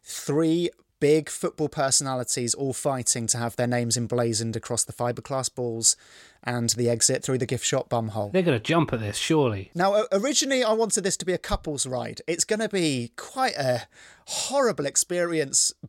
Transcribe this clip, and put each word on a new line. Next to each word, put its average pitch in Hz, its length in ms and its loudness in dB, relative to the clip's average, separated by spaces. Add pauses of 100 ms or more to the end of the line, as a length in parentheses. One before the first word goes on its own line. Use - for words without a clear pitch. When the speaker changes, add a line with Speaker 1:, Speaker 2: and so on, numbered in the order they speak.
Speaker 1:
three 160 640 0 (300)
big 151 280 4
football - 400 -2
personalities 135 840 -2
all 135 200 -2
fighting 127 520 -2
to 117 140 0
have 117 160 -4
their 123 100 0
names 120 320 0
emblazoned 117 580 0
across 113 280 -2
the - 100 -8
fiberglass 123 600 -4
balls 117 420 0 (480)
and 120 280 0
the 120 180 2
exit 120 340 2
through 131 160 0
the 120 80 0
gift - 180 -4
shop 131 240 -2
bum 113 200 0
hole. 104 200 -4
Speaker 2:
They're 185 140 2
gonna 143 160 4
jump 156 340 2
at 120 60 0
this, 107 180 -4
surely. 123 560 2
Speaker 1:
Now, 190 220 2
o-, 208 160 2
originally 254 520 2
I 220 100 2
wanted 220 300 0
this 185 140 -2
to - 80 -10
be 185 80 0
a 170 60 -2
couple's - 480 -4
ride. 120 400 -6
It's 165 180 0
gonna 214 240 0
be 151 460 0
quite - 400 -2
a 123 320 0 (400)
horrible 226 580 0
experience 165 880 0 (160)